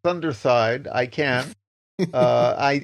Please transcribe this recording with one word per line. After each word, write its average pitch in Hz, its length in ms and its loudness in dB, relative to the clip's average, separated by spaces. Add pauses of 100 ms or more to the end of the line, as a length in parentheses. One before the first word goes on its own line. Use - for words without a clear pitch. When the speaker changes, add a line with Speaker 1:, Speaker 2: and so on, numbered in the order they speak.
Speaker 1:
thunder-thighed. 135 880 0
I 127 140 -2
can. 131 540 -2
Speaker 2:
<laughs> - 40 -20 (500)
Speaker 1:
Uh, 123 460 2
I, 139 240 0